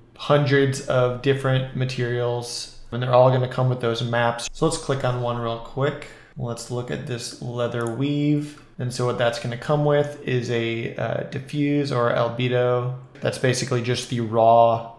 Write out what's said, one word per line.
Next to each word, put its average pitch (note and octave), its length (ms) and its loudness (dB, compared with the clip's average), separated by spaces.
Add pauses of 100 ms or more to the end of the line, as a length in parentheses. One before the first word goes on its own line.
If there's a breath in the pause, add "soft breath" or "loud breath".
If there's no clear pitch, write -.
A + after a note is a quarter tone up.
(160)
hundreds C#3 720 2
of B2 340 0
different C3 560 0
materials, A#2+ 1040 -4 (140)
and A#2+ 100 -4
they're B2+ 100 -2
all B2+ 180 10
gonna B2+ 180 2
come C3 200 0
with B2+ 120 0
those A#2 220 0
maps. A#2 500 0
So - 140 0
let's D#3+ 120 0
click C3+ 260 -2
on B2 160 0
one A#2+ 180 -2
real A#2 200 -4
quick. C#3+ 480 -4 (300 loud breath)
Let's A#2+ 340 -8
look B2 200 -6
at C3 160 -6
this - 360 -8
leather A#2+ 520 -4
weave. D3 680 -2 (160)
And B2 140 -4
so B2+ 120 -2
what A#2+ 140 -2
that's A#2 200 0
gonna A#2+ 200 -6
come D3 260 0
with D3 420 2
is A#2+ 240 -2
a, A#2 460 -2
uh, - 280 -4
diffuse C#3+ 680 -2
or A#2+ 180 2
albedo. B2 840 0 (240)
That's - 180 -2
basically B2+ 440 0
just A#2+ 260 -2
the A#2+ 120 -2
raw A2+ 800 6